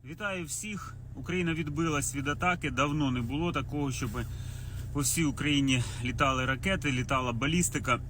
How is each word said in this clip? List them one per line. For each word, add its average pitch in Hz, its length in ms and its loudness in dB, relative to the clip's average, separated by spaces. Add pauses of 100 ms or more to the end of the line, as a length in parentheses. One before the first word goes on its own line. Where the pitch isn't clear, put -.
(100)
Вітаю 185 340 -4
всіх! - 500 -8 (200)
Україна 170 400 0
відбилась 151 600 0
від 139 140 -2
атаки. 175 420 0
Давно 143 400 2
не 123 100 0
було 147 320 0
такого, 139 400 -2
щоб 127 180 -2 (840)
по 143 80 0
всій 160 240 2
Україні 139 580 2 (220)
літали 127 420 2
ракети, 135 460 0
літала 127 400 2
балістика. 135 760 2